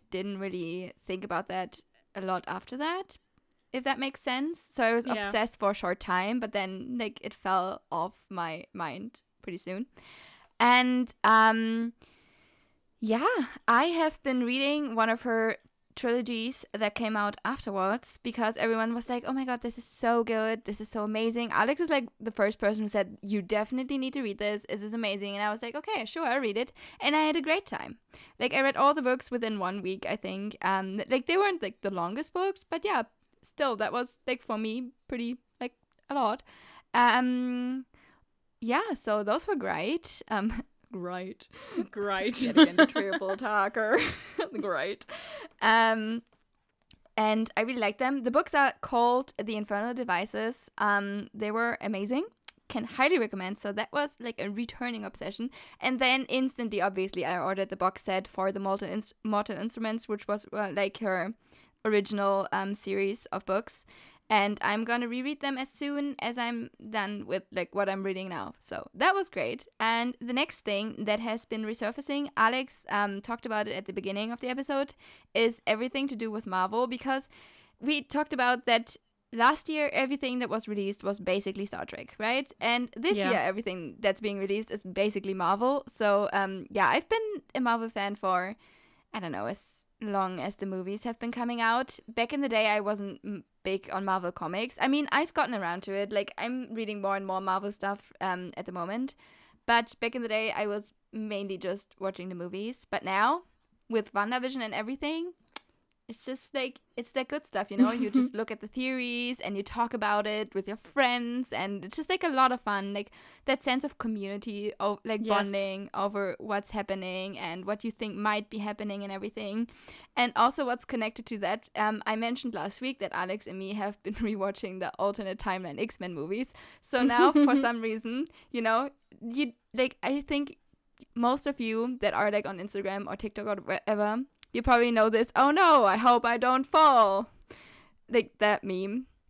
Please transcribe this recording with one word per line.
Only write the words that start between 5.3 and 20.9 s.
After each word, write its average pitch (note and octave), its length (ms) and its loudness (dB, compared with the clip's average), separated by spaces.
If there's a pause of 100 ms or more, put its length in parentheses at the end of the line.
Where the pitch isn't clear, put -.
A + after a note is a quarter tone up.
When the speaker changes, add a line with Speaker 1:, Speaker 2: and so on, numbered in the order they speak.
Speaker 1:
for G3+ 100 4
a G#3 40 2
short F3 260 -2
time, G3 400 0
but A3+ 120 -4
then, G3 460 -4
like, G#3+ 240 -4
it G#3 120 -8
fell F#3 480 0 (100)
off E3+ 220 -2 (160)
my E3+ 420 -6
mind F3+ 500 -8 (200)
pretty F3 160 -10
soon. F#3+ 280 -6 (720)
And, B3 640 6
um, A3 720 6 (1080)
yeah, A3+ 260 2 (420)
I A#3+ 160 8
have E4 380 0
been B3+ 220 0
reading C#4 500 0
one A3+ 140 4
of A#3 140 0
her A3+ 340 0 (380)
trilogies A#3+ 680 -2 (100)
that G#3 200 0
came A3 220 -2
out G#3 260 0
afterwards G3+ 800 -2
because A3+ 360 0
everyone A3+ 360 2
was A#3 140 -6
like, B3 180 -4
"Oh C4 60 -2
my C4 140 -2
God, B3 160 -4
this A#3+ 160 -6
is A#3 60 -8
so A#3 400 2
good. A3 420 0
This G#3 140 -6
is A3 100 -10